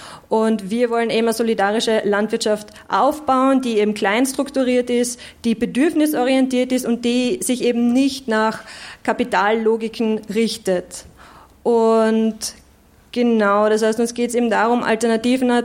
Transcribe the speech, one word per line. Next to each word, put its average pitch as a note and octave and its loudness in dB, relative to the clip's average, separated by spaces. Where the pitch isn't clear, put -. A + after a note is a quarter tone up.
Und A3 0
wir A#3 0
wollen A#3 0
eben A3+ 0
eine A3+ 2
solidarische A3 0
Landwirtschaft G#3 -2
aufbauen, C4 2
die A#3 -2
eben G#3 2
klein G#3+ 0
strukturiert B3+ -2
ist, A#3+ -2
die A#3 0
bedürfnisorientiert B3+ 0
ist B3+ 0
und A#3 -2
die A#3+ 0
sich B3+ -2
eben A#3+ 2
nicht C4+ 0
nach A3 0
Kapitallogiken A3 0
richtet. G3+ -2
Und A3 2
genau, G#3+ 2
das A3 2
heißt, A3 0
uns A#3 -2
geht's A#3+ -4
eben A#3+ 0
darum, A3 2
Alternativen A#3+ 0